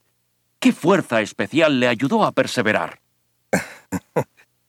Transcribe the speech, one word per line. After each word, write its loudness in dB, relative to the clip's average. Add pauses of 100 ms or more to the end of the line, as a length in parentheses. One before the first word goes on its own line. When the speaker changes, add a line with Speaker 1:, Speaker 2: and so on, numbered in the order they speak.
(580)
Speaker 1:
¿Qué 4
fuerza 0
especial 0
le 2
ayudó 0
a 0
perseverar? -2 (520)
Speaker 2:
<laughs> -6 (400)